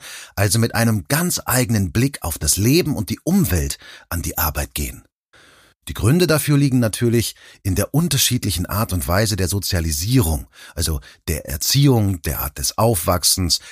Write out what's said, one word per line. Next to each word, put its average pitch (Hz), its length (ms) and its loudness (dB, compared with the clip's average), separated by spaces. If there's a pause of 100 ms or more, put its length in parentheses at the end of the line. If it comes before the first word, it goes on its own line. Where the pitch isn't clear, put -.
(360)
also 101 240 2
mit 113 160 0
einem 110 320 0
ganz 170 380 -2
eigenen 113 480 0
Blick 135 280 0
auf 80 160 -6
das - 200 -2
Leben 143 400 2
und 101 120 -4
die - 140 -6
Umwelt 104 560 0 (300)
an 85 120 -6
die - 160 -6
Arbeit 73 360 -2
gehen. - 320 -8 (840)
Die 78 60 -6
Gründe 165 340 4
dafür 147 300 2
liegen 135 220 2
natürlich 117 560 0 (280)
in 98 120 0
der 98 180 -2
unterschiedlichen 123 720 0
Art 107 260 -4
und 87 160 -2
Weise 101 300 2
der 92 100 0
Sozialisierung, 85 1000 0 (280)
also 76 240 -4 (300)
der 78 180 -4
Erziehung, 107 760 2
der 73 180 -4
Art - 160 -8
des - 200 -6
Aufwachsens, 95 840 0 (100)